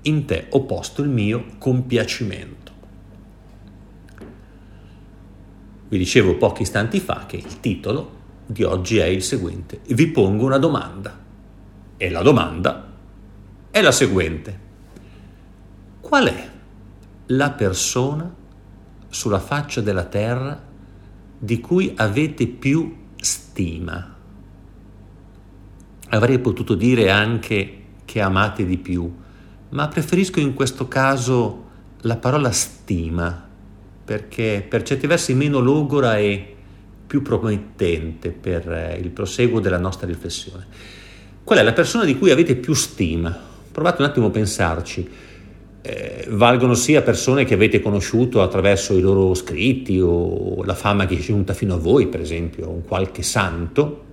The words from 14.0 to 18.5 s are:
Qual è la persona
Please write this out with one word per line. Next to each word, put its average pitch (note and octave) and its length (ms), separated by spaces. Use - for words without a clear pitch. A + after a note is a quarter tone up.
Qual C4+ 260
è - 220
la C#3 240
persona C#3 800